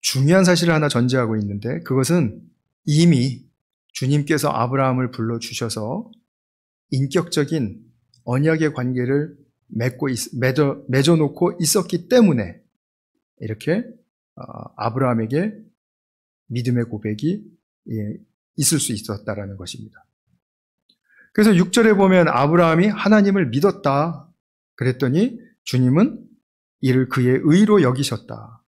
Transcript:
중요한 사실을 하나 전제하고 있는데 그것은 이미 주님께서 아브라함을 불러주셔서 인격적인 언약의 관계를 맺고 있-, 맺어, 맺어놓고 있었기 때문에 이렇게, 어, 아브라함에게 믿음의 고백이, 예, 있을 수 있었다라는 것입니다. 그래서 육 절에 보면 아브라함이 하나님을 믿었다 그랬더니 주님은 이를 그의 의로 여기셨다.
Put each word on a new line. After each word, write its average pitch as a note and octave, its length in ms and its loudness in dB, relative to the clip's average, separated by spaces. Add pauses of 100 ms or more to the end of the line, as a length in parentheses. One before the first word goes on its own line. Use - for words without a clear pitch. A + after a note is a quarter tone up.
중요한 D#3+ 420 2
사실을 E3+ 300 2
하나 D3+ 140 0
전제하고 B2 480 0
있는데 G#2+ 460 -6
그것은 C3 600 -2 (420)
이미 C#3+ 600 2 (460)
주님께서 D3 560 -2
아브라함을 B2+ 640 -2
불러주셔서 A#2 1000 -8 (800)
인격적인 C#3 920 -4 (420)
언약의 D3+ 500 0
관계를 B2+ 640 -4 (320)
맺고 B2 400 -4
있-, B2 300 -8
맺어, C3+ 500 0
맺어놓고 D3 720 0
있었기 F3 480 -2
때문에 D3 520 2 (760)
이렇게, D3+ 460 -4 (520)
어, - 60 -18 (340)
아브라함에게 B2 760 -2 (960)
믿음의 A#2+ 360 -2
고백이, A2 600 -6 (460)
예, G#2+ 260 -8 (400)
있을 D3 220 -2
수 - 140 -4
있었다라는 G2+ 640 -10
것입니다. G#2 480 -18 (1300)
그래서 G#3+ 240 6
육 F3+ 160 2
절에 A3+ 220 6
보면 F#3 340 4
아브라함이 E3 600 4
하나님을 G3+ 600 2
믿었다 D3 800 -2 (460)
그랬더니 C3 640 -2 (260)
주님은 C3 680 0 (500)
이를 C3 280 2
그의 B2 340 0
의로 G3+ 400 4
여기셨다. A2+ 800 -4 (120)